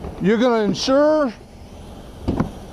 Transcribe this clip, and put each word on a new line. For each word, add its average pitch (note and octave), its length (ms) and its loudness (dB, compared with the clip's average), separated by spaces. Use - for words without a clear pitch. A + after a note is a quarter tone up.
You're G#3 160 4
gonna A3+ 260 4
ensure, C#4+ 680 2